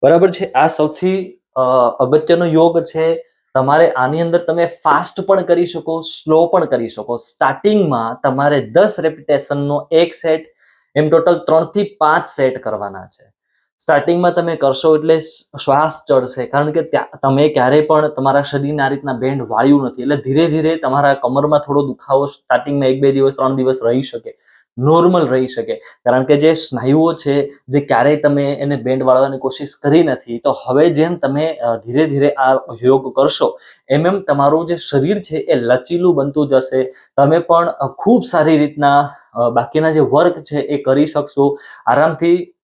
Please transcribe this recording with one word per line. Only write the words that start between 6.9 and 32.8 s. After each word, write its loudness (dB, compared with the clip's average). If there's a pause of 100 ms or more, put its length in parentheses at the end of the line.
સ્ટાર્ટિંગમાં -2
તમારે 0
દસ 0
repetition-નો -4
એક 2
સેટ, -2 (520)
એમ 0
ટોટલ 2
ત્રણ 0
થી -6
પાંચ 0
સેટ -4
કરવાના -10
છે. -20 (460)
સ્ટાર્ટિંગમાં 2
તમે -2
કરશો 2
એટલે 2
સ-, -10 (220)
શ્વાસ 0
ચડશે, 0
કારણ -2
કે -2
ત્યાં -6
તમે 2
ક્યારેય 2
પણ 2
તમારા 0
શરીરને -4
આ 0
રીતના -6
બેન્ડ -4
વાળ્યું 2
નથી. -8
એટલે -2
ધીરે 0
ધીરે 0
તમારા 0
કમરમાં 0
થોડો -2
દુખાવો -2
સ્ટાર્ટિંગમાં -2
એક 0
બે 2
દિવસ, 0
ત્રણ -2
દિવસ 0
રહી 0
શકે, -12 (400)
નોર્મલ 4
રહી 0
શકે, -6
કારણ -2
કે 2
જે 4
સ્નાયુઓ 0
છે, -2 (180)
જે 0
ક્યારેય 2
તમે 0
એને -4
બેન્ડ -4
વાળવાની 2
કોશિશ -8
કરી 4
નથી, -4
તો -2 (120)
હવે 2
જેમ 0
તમે, -2
અ, -4
ધીરે -2
ધીરે 0
આ 2 (280)